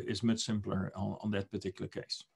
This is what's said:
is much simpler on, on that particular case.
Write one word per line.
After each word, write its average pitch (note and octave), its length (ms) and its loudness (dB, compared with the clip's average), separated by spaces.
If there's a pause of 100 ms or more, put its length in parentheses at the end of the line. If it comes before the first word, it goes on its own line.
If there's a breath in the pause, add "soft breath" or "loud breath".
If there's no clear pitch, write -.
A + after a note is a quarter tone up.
is G#2+ 180 0
much A2+ 160 6
simpler G2+ 540 0
on, G2+ 280 -2
on G#2+ 100 0
that G2 180 0
particular G2 380 -4
case. - 380 -8 (100)